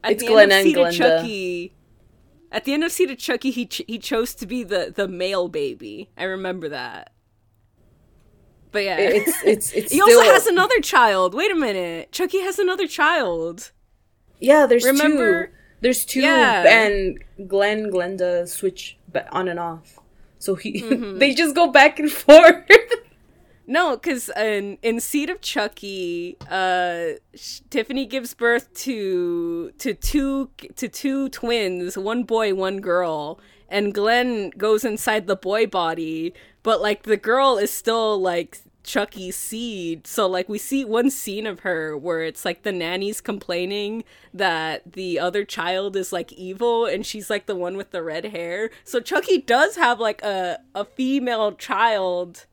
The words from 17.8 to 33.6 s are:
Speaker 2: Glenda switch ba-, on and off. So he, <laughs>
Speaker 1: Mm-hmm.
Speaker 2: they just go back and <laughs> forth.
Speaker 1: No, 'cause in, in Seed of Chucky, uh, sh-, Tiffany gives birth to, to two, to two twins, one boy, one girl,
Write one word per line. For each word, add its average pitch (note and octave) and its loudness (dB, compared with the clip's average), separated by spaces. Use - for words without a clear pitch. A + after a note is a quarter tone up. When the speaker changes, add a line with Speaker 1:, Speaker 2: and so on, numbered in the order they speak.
Speaker 2:
Glenda F3+ -2
switch - -8
ba-, - -6
on F#3 -4
and E3+ -6
off. E3 -10
So G3 -4
he, G3+ -8
<laughs> - -
Speaker 1:
Mm-hmm. A3+ -4
Speaker 2:
they C4+ 4
just D4+ 0
go E4 4
back D4 6
and D4+ -2
<laughs> - -10
forth. E4 12
Speaker 1:
No, D4 0
'cause B3+ -6
in, G3+ -2
in A3+ -2
Seed D4 -4
of F#4 -8
Chucky, F#3 -8
uh, F3+ -2
sh-, - -16
Tiffany A#3 -4
gives A#3+ -8
birth A#3 -2
to, F3 -6
to G#3 -6
two, C4+ -4
to A#3 -8
two C4+ -4
twins, F#3+ -4
one G#3+ -4
boy, A3 0
one F#3+ -4
girl, E3+ -2